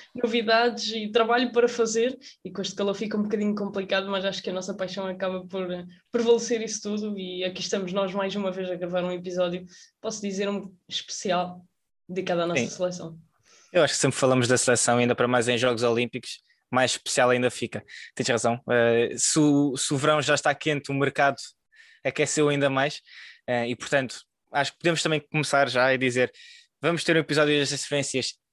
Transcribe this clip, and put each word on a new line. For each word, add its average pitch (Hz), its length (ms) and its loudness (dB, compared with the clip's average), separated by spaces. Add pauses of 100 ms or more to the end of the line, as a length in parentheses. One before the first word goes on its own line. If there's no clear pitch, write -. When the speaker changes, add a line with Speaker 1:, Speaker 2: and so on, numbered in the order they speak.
(140)
Speaker 1:
novidades 226 800 0
e 214 160 -4
trabalho 233 420 2
para 240 160 4
fazer, 226 500 0 (240)
e 185 80 -12
com 185 120 -8
este 185 120 -8
calor 202 200 -2
fica 214 240 -4
um 208 40 0
bocadinho 208 320 0
complicado, 196 540 -4
mas 196 160 -4
acho 190 180 -4
que - 60 -6
a 190 60 -4
nossa 185 200 -6
paixão 190 320 -6
acaba 185 400 -6
por, 185 220 -6 (420)
prevalecer 233 520 2
isso 214 180 -8
tudo, 208 380 -6
e 180 260 -6
aqui 185 160 -6
estamos 185 320 -4
nós 190 220 -2
mais 196 200 -2
uma 196 160 -2
vez 180 200 -6
a 180 40 -2
gravar 175 300 -4
um 180 80 -2
episódio, 180 540 -4 (340)
posso 214 220 -8
dizer, 202 260 -2
um 202 260 -6 (140)
especial 180 760 -4 (460)
dedicado 180 320 -2
à 170 60 0
nossa 170 160 0
Speaker 2:
Sim. - 80 -4
Speaker 1:
seleção. 175 480 -8 (520)
Speaker 2:
Eu 175 140 6
acho 139 80 2
que - 80 -2
sempre 135 180 2
falamos 127 300 4
da 123 80 6
seleção, 120 400 4
ainda 120 180 4
para 123 140 2
mais 123 200 2
em 123 100 2
Jogos 120 240 2
Olímpicos, 120 560 -2 (360)
mais 127 180 4
especial - 380 2
ainda 123 200 4
fica. - 340 -8 (300)
Tens - 140 -2
razão. 120 400 2
Eh, 117 480 4
se - 220 0
o, 143 380 4
se - 180 -2
o - 20 0
verão 151 240 2
já 143 140 2
está 143 200 2
quente, 147 360 -4
o 143 40 -2
mercado 139 420 2 (680)
aqueceu 147 440 0
ainda 143 200 2
mais. 139 320 0 (460)
Eh, 120 220 -2
e, 123 80 -4
portanto, 131 400 -2 (360)
acho 139 200 -2
que - 60 -20
podemos 165 240 0
também 156 180 0
começar 143 480 0
já 127 260 4
e 131 40 0
dizer: 123 340 2 (500)
vamos 160 220 0
ter 170 120 4
um 165 40 6
episódio 147 380 2
das 139 100 0
transferências 139 640 -4 (180)